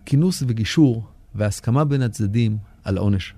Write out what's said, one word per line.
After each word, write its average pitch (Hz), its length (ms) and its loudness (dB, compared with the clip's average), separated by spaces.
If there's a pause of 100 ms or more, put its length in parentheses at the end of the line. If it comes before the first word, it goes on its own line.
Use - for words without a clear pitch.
כינוס 156 420 0
וגישור 113 560 2 (320)
והסכמה 113 500 0
בין 139 160 0
הצדדים 110 560 0 (260)
על 98 140 -4
העונש 98 400 -2